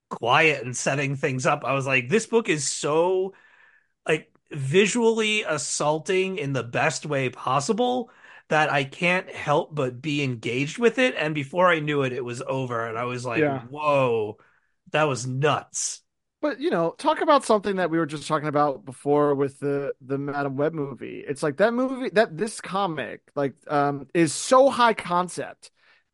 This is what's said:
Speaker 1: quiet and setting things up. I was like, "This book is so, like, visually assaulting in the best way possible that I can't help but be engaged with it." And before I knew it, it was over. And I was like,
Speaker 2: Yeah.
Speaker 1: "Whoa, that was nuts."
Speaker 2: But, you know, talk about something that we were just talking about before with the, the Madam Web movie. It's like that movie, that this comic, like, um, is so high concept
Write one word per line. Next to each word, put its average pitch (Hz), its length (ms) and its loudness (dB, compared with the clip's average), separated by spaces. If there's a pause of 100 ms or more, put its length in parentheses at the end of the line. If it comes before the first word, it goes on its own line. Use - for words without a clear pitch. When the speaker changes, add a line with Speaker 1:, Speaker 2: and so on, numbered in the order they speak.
Speaker 1:
quiet 143 540 2
and 123 120 -8
setting 139 400 -2
things 135 300 -4
up. 147 200 0
I 127 80 0
was 135 140 -2
like, 131 220 2
"This 220 180 2
book 226 220 0
is 151 180 -2
so, 180 680 0 (720)
like, - 240 0 (200)
visually 214 920 2
assaulting 160 920 -2
in 143 160 -4
the 123 100 0
best 123 420 -2
way 135 240 -2
possible 226 800 0 (400)
that 151 220 2
I 139 140 2
can't 175 440 -2
help - 460 -2
but 127 260 -4
be 143 220 -2
engaged 127 560 -4
with 233 200 2
it." 254 160 2
And 156 200 -4
before 160 340 2
I 170 100 4
knew 147 240 0
it, 127 100 -2
it 127 120 -4
was 123 160 -8
over. 123 460 -4
And 113 100 -8
I 120 80 -4
was 123 200 -6
like, 117 140 -2
Speaker 2:
Yeah. 143 300 2
Speaker 1:
"Whoa, 131 680 2 (540)
that 151 140 2
was 127 220 -2
nuts." 131 760 -2 (380)
Speaker 2:
But, 285 200 -4
you 294 100 -2
know, 175 300 2
talk 302 220 0
about 311 240 4
something 208 320 2
that 180 120 0
we 160 80 0
were 165 80 2
just 143 220 -8
talking 151 200 0
about 147 380 0
before 143 480 2
with 135 260 -2
the, 139 420 -4
the 135 180 -4
Madam 139 360 -4
Web 151 180 0
movie. 123 540 -8
It's 143 140 -8
like 156 160 -2
that 226 160 2
movie, 254 380 -4
that 185 260 2
this 214 240 -6
comic, 165 600 -4 (140)
like, 143 200 -2 (120)
um, 143 460 0
is 165 200 2
so 262 360 6
high 240 240 4
concept 175 800 -6 (420)